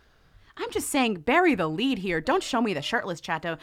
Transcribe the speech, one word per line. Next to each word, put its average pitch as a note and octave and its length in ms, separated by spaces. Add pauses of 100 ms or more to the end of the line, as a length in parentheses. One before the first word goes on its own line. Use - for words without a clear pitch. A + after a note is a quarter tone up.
(580)
I'm G#4 120
just E4+ 200
saying, A3+ 300
bury D#4 340
the F3+ 120
lead A3 300
here. F3+ 240
Don't E4 220
show - 180
me G#3+ 140
the C#3 80
shirtless G3 400
Chatto. E3 400